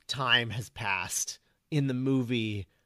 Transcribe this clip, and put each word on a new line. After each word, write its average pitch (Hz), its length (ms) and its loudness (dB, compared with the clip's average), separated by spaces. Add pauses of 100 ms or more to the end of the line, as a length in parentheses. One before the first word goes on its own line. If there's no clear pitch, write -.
time 123 440 2
has 107 200 -6
passed 98 680 -4 (320)
in 143 160 2
the 135 80 2
movie 120 720 0 (200)